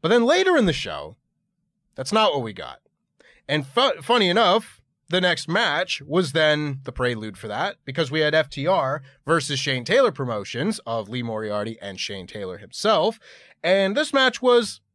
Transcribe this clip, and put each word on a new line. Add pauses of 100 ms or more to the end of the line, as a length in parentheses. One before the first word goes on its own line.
But
then
later
in
the
show, (800)
that's
not
what
we
got. (680)
And
fu-,
funny
enough, (260)
the
next
match
was
then
the
prelude
for
that,
because
we
had
F
T
R (240)
versus
Shane
Taylor
Promotions
of
Lee
Moriarty
and
Shane
Taylor
himself. (440)
And
this
match
was (140)